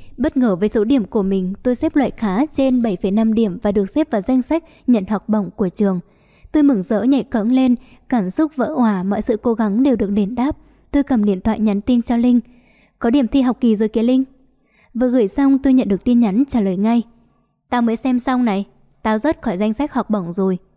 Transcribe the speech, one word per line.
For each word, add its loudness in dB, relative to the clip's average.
Bất -2
ngờ 2
với 0
số 0
điểm 0
của -2
mình, -2
tôi 0
xếp -2
loại 2
khá -2
trên 0
bảy -2
phẩy 0
năm 2
điểm 0
và 0
được -2
xếp -2
vào -2
danh 0
sách -4
nhận 2
học -4
bổng -2
của -2
trường. -2
Tôi 4
mừng 4
rỡ -2
nhảy 2
cẫng -2
lên, 2
cảm 0
xúc -2
vỡ -2
òa, 0
mọi -2
sự -2
cố -2
gắng 0
đều 2
được -2
đền -2
đáp. -2
Tôi 2
cầm 0
điện 0
thoại -2
nhắn 0
tin 0
cho -2
Linh. 2
"Có -2
điểm 2
thi 2
học 0
kỳ 4
rồi 0
kìa -2
Linh." 2
Vừa 0
gửi 2
xong 2
tôi 2
nhận 2
được -2
tin 2
nhắn 2
trả -2
lời 0
ngay. 0
"Tao 0
mới 0
xem -2
xong -2
này, -2
tao 0
rớt -2
khỏi -4
danh 0
sách -6
học -4
bổng -4
rồi." -2